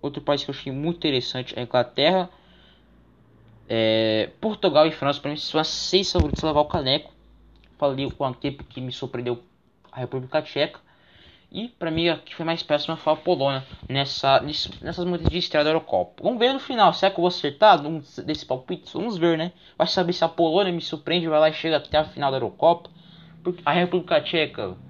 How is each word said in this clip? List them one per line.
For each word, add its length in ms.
Outro 200
país 220
que 60
eu 60
achei 160
muito 260
interessante 600
é 40
a 20
Inglaterra, 640
é, 600
Portugal 440
e 60
França. 300
Pra 100
mim, 60
são 220
as 80
seis 440
favoritas 320
a 40
levar 140
o 40
caneco. 480
Falei 340
com 140
a 60
equipe 340
que 160
me 100
surpreendeu, 500
a 100
República 400
Tcheca. 400
E 160
pra 220
mim, 180
a 80
que 200
foi 100
mais 160
próxima 340
foi 160
a 40
Polônia 500
nessa, 500
nesse, 320
nessas 200
mudanças 280
de 80
estreia 240
da 80
Eurocopa. 500
Vamos 160
ver 160
no 60
final, 340
será 180
que 60
eu 60
vou 40
acertar 580
um 180
desse 220
palpite? 480
Vamos 240
ver, 180
né? 160
Vai 120
saber 260
se 100
a 60
Polônia 420
me 80
surpreende, 480
vai 120
lá 100
e 40
chega 240
até 200
a 80
final 240
da 80
Eurocopa. 540
Porque 220
a 60
República 500
Tcheca 560